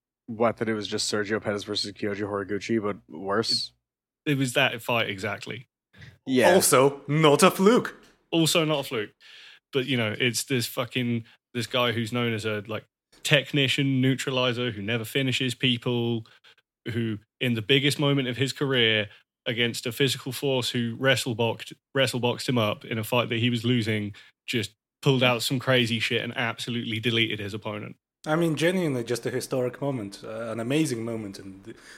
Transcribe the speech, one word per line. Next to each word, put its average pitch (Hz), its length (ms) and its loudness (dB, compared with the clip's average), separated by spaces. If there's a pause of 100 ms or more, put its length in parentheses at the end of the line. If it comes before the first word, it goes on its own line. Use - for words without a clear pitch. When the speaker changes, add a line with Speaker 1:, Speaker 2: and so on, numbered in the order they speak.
(260)
Speaker 1:
What, 113 320 0
that 113 100 -2
it 110 60 0
was 101 140 -6
just - 240 -4
Sergio 107 300 -2
Pettis 104 220 -4
versus 104 280 -4
Kyoji 101 280 -6
Horiguchi, 101 600 -4
but 101 160 -4 (180)
worse? 98 580 -2 (520)
Speaker 2:
It, 151 80 0
it 135 60 0
was 127 160 -2
that 123 260 2
fight, 117 300 0
exactly. 101 580 -8 (580)
Speaker 1:
Yeah. 131 280 6
Speaker 3:
Also, 139 520 6
not 151 360 6
a 180 80 10
fluke. 202 520 4 (280)
Speaker 2:
Also 165 340 4
not 151 160 0
a 127 40 -4
fluke. 110 300 -6 (580)
But, 131 120 0
you 127 140 0
know, 107 200 0
it's 123 260 0
this 123 220 0
fucking, 120 580 -4 (280)
this 120 140 -4
guy 123 260 0
who's 113 200 -4
known 120 200 0
as 107 140 -4
a, 104 200 -4
like, 107 200 -8 (380)
technician, 135 760 2
neutralizer, 127 680 0
who 101 100 -6
never 113 240 -2
finishes 131 500 -2
people, 120 720 -2 (680)
who, 113 260 -4 (220)
in 123 140 0
the 110 80 -4
biggest 139 360 2
moment 139 300 2
of 117 100 -6
his 131 160 -2
career, 113 560 2 (360)
against 117 380 -2
a 120 80 -4
physical 131 400 0
force 131 380 -2
who 117 280 -2
wrestle 127 360 0
boxed, 113 400 -4 (200)
wrestle 131 240 0
boxed 120 300 -2
him 123 80 2
up 107 260 0
in 113 140 -6
a 110 80 -4
fight 117 240 0
that 113 120 -2
he 120 100 2
was 117 120 -2
losing, 107 520 0 (320)
just 113 260 -4 (300)
pulled 135 200 4
out 123 200 2
some 135 160 -2
crazy 120 400 2
shit 113 240 -2
and 117 120 -6
absolutely 117 640 -4
deleted 113 400 0
his 104 140 -8
opponent. 107 420 -8 (320)
Speaker 3:
I 156 100 2
mean, 165 200 2
genuinely 156 480 0
just 120 220 -4
a 120 40 -4
historic 127 520 -4
moment, 120 420 -6
uh, 113 260 -8
an 110 100 -6
amazing 127 440 0
moment 113 340 -8
in 98 260 -16
the, 113 100 -16 (240)